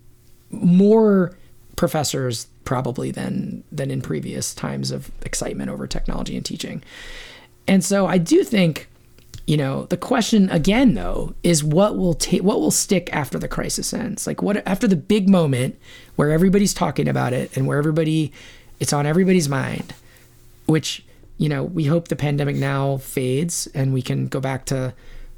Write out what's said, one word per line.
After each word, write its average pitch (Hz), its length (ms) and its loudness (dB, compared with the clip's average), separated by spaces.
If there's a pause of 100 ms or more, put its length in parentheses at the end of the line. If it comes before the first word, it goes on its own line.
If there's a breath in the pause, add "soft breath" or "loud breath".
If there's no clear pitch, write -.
(520)
more 196 840 4 (400 soft breath)
professors 135 680 -2 (180)
probably 127 460 -4
than, 131 600 -6
than 139 180 -6
in 135 120 -4
previous 131 520 -6
times 67 380 -6
of 67 180 -8 (140)
excitement - 460 -6
over 135 180 -8
technology - 480 -4
and - 100 -6
teaching. - 380 -10 (840 loud breath)
And 190 160 4
so 196 260 2
I 170 100 2
do 294 260 4
think, 180 460 0 (560)
you 151 100 2
know, 135 300 -2
the 180 100 -4
question 208 540 2
again, 190 460 4
though, 95 380 -4 (100)
is 165 200 2
what 170 320 2
will 185 200 0
ta-, - 280 0
what 226 160 2
will 294 120 2
stick - 420 0
after 156 260 -4
the - 80 -6
crisis - 460 -6
ends? - 340 -6
Like, 151 140 -4
what, 180 260 -2
after 190 200 0
the 190 100 4
big 196 320 2
moment 143 500 4 (380 loud breath)
where 147 140 4
everybody's 185 420 4
talking 147 340 0
about 131 240 0
it 135 240 -4
and 135 100 0
where 139 120 0
everybody, 156 560 0 (480 loud breath)
it's 139 100 -2
on 143 140 0
everybody's 180 420 4
mind, 131 460 -4 (720 soft breath)
which, - 400 0 (320 soft breath)
you 156 100 0
know, 139 160 -2
we 165 220 -2
hope 165 240 0
the 160 80 -4
pandemic 143 400 -2
now 139 400 -2
fades 131 760 -4
and 135 200 0
we 127 80 0
can 131 260 -4
go 135 140 -6
back 135 240 -6
to 131 280 -4 (440 soft breath)